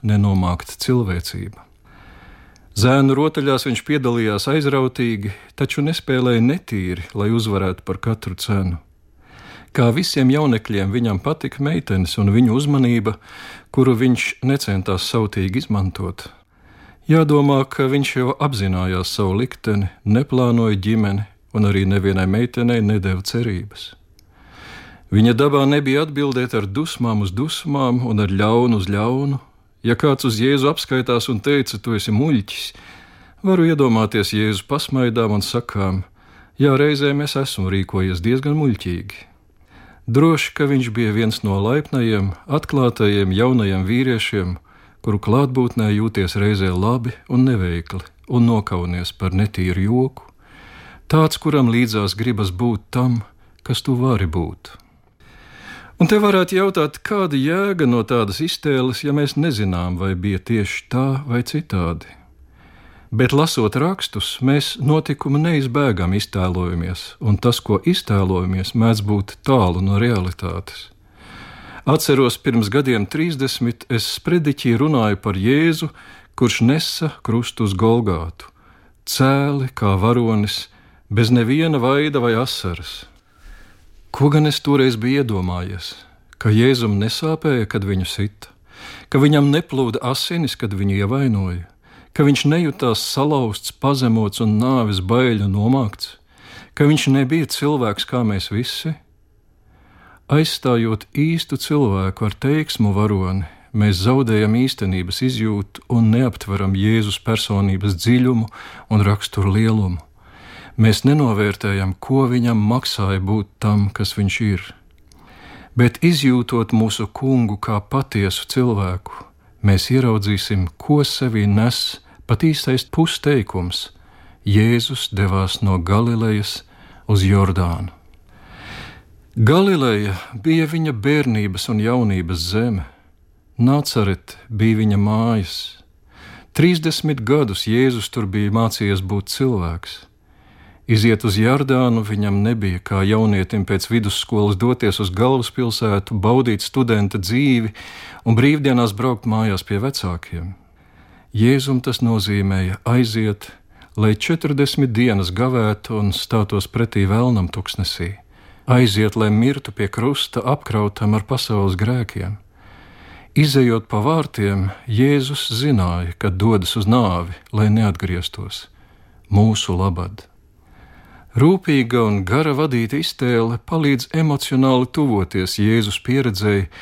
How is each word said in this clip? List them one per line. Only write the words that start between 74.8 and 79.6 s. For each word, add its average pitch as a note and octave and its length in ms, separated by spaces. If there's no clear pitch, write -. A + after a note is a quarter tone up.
runāju A2+ 400
par G2 160
Jēzu, D3+ 540
kurš A#2 320
nesa D#3 460
krustu A2+ 480
uz F#2+ 80
Golgātu, G2+ 720
cēli C#3 720